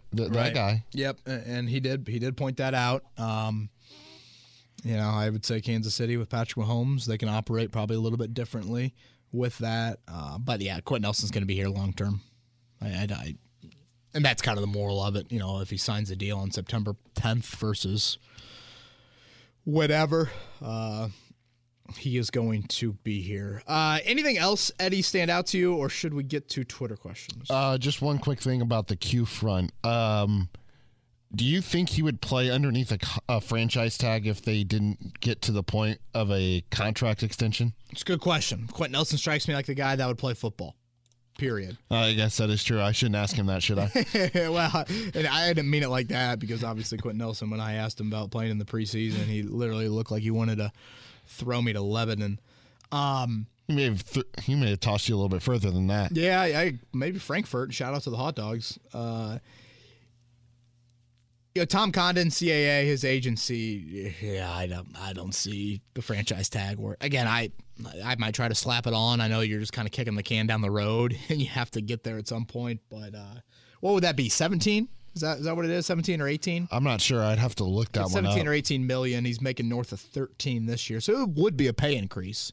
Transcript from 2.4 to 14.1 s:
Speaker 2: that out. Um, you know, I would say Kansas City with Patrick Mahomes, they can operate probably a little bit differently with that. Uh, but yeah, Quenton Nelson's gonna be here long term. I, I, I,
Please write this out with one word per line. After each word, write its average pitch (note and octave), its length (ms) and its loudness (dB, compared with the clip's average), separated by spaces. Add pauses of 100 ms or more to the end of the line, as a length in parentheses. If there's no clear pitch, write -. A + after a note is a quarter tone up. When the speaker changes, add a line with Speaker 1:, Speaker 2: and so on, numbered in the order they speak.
Speaker 2:
that C3 160 0
out. B2 300 2 (140)
Um, A2 520 -2 (1120)
you A#2 120 0
know, G#2+ 140 0
I G#2+ 200 2
would G#2+ 160 -2
say A2+ 140 -2
Kansas A2 340 -2
City A#2+ 220 0
with A#2 140 -2
Patrick A2+ 360 -2
Mahomes, A#2+ 400 0
they A2+ 120 0
can A2+ 100 -2
operate A2 440 0
probably A2 260 0
a - 20 0
little A2+ 180 0
bit A2+ 160 -2
differently A#2+ 600 -4 (400)
with B2 240 -2
that. A2+ 500 -2
Uh, D#2 300 -8
but A#2+ 240 -2
yeah, F#2+ 180 -4
Quenton A2 240 -2
Nelson's G#2 280 0
gonna G2 140 -2
be F#2+ 100 0
here G2 120 0
long G2 260 -2
term. G2+ 280 -2 (600)
I, G#2+ 60 -4
I, G2 240 -2
I, D2 240 -6 (760)